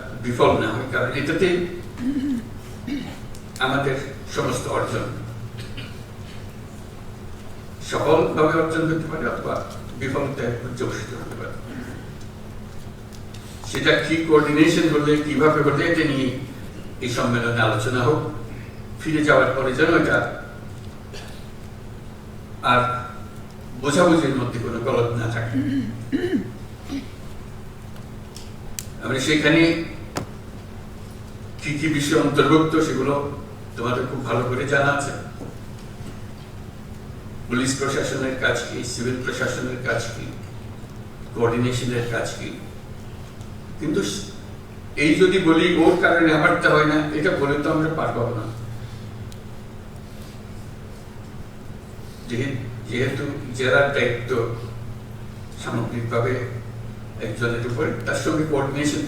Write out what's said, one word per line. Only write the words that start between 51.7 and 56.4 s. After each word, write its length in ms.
যেহে-, 300
যেহেতু 340
জেলার 380
দায়িত্ব 600
সামগ্রিকভাবে 720